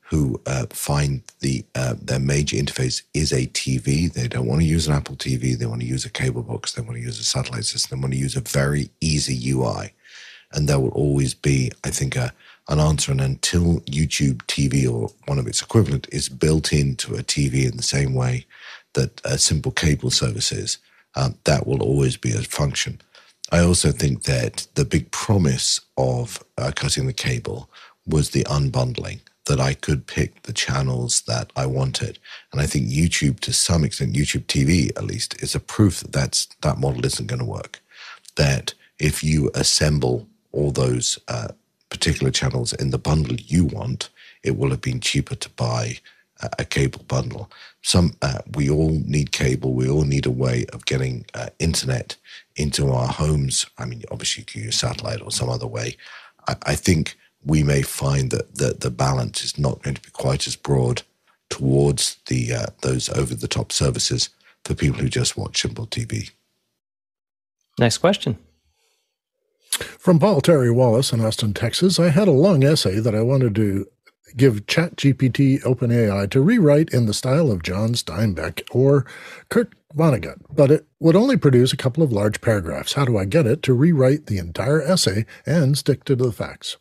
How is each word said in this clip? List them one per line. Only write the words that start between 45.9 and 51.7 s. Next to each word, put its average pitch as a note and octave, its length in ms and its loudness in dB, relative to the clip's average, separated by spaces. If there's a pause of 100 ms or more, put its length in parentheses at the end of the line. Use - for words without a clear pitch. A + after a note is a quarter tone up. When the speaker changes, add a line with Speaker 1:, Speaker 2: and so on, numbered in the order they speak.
Speaker 1:
a, A#1 80 -8 (100)
a C#2 60 -4
cable - 420 -2
bundle. B1 420 -6 (320)
Some, F2 400 2
uh, C#2 180 -2 (140)
we C#2+ 160 0
all D#2 360 2
need C#2+ 260 0
cable. C2 420 0
We B1+ 160 0
all D2+ 140 2
need C2+ 240 0
a C2 40 0
way B1 420 0
of - 120 -12
getting, C2 480 -4
uh, - 240 -10
internet - 600 -2 (380)